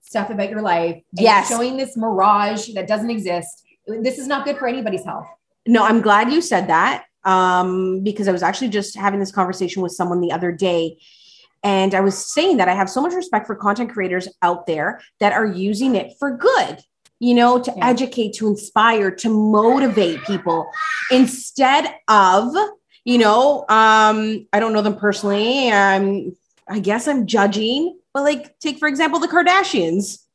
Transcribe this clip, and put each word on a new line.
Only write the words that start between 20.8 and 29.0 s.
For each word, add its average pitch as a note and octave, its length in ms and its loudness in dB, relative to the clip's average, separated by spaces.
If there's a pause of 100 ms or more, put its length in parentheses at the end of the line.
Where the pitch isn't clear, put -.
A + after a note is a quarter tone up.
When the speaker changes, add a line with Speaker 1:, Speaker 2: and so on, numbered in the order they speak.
Speaker 2:
instead C4 840 2 (140)
of, G#3 480 4 (500)
you A#3+ 140 2
know, A#3+ 500 4
um, A3 840 4
I G#3 80 2
don't A3+ 120 -2
know G#3+ 100 0
them G#3 140 -2
personally. G#3 760 0
I'm, G3 640 0 (320)
I G#3+ 100 -6
guess G#3 300 -2
I'm C4 180 -2
judging, A3 720 0 (160)
but, C#4 80 -2
like, C#4+ 380 -2
take, D4+ 180 -6
for D4+ 80 -2
example, D4+ 320 0